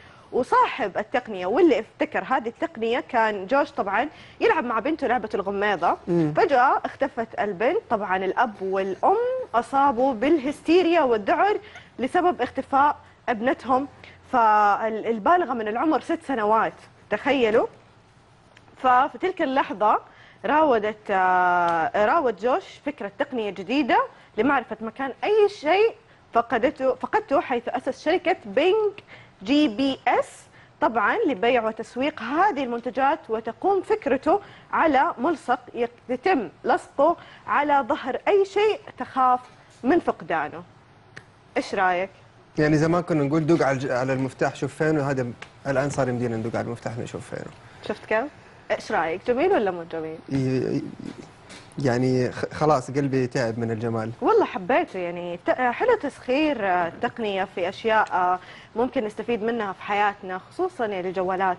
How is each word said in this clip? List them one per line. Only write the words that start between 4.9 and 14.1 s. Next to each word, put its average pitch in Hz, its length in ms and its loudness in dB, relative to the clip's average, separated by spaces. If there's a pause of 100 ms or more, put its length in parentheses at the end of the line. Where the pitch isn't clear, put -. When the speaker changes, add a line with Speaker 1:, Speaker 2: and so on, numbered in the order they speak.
Speaker 1:
لعبة 220 280 0
الغميضة. 196 600 0 (120)
Speaker 2:
مم. 165 280 2
Speaker 1:
فجأة 285 480 4
اختفت 262 440 -4 (120)
البنت. 208 380 0 (120)
طبعًا 196 260 0
الأب 196 460 0
والأم 190 540 0 (380)
أصابوا 269 600 2
بالهستيريا 311 840 2
والذعر 294 580 2 (400)
لسبب 320 440 0
اختفاء 269 540 0 (320)
ابنتهم، 254 600 0 (440)